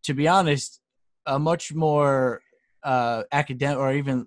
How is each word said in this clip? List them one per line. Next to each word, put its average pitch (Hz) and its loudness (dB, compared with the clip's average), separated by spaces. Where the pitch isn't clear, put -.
to 147 -2
be 143 2
honest, 165 2
a 139 -2
much 160 -2
more, 143 2
uh, 120 -2
academic, 143 -2
or 135 0
even 135 -2